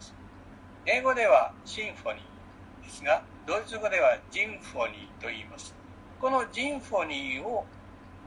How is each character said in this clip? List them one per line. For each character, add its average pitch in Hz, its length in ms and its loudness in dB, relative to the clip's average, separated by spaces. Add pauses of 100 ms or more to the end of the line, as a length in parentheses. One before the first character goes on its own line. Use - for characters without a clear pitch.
す。 - 120 -18 (760)
英 247 160 4
語 254 120 4
で 233 120 4
は 143 260 8 (120)
シ 214 220 -8
ン 196 80 -10
フ - 140 -8
ォ 107 60 -2
ニ - 60 -10
ー - 640 -18
で - 60 -16
す - 140 -14
が、 151 180 4 (240)
ド 175 120 2
イ 220 80 0
ツ 220 120 -8
語 214 100 0
で 190 120 4
は 127 180 8 (120)
ジ 196 140 0
ン 214 160 -6
フ - 180 -10
ォ 113 120 2
ニ 104 280 -14
ー - 40 -14
と 117 60 -6
言 110 120 -8
い 110 40 -14
ま - 140 -16
す。 - 160 -14 (460)
こ 262 100 2
の 262 200 4
ジ 254 180 -2
ン 285 120 -2
フ - 160 -4
ォ 175 80 4
ニ 139 360 -4
ー 160 40 -8
を 220 220 -2 (600)